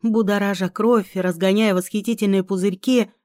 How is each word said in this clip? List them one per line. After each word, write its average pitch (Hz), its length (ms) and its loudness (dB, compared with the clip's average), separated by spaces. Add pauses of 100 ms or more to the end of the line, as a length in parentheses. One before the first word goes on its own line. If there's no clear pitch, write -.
будоража 202 680 0
кровь 220 460 0
и 190 60 -4
разгоняя 190 540 2
восхитительные 196 680 -2
пузырьки 202 680 0 (140)